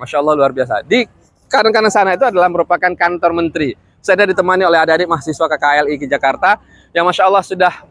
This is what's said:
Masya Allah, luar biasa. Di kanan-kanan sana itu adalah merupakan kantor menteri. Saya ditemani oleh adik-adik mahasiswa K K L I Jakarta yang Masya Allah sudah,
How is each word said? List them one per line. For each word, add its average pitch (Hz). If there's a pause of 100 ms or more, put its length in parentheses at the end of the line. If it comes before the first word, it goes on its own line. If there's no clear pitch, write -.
Masya 147
Allah, 151
luar 139
biasa. 123
Di 220 (480)
kanan-kanan 220
sana 190
itu 262
adalah 180
merupakan 175
kantor 170
menteri. 147 (200)
Saya 190
ditemani 185
oleh 170
adik-adik 160
mahasiswa 160
K 151
K 147 (180)
L 147
I 139
Jakarta 143 (320)
yang 170
Masya 185
Allah 190
sudah, 180 (180)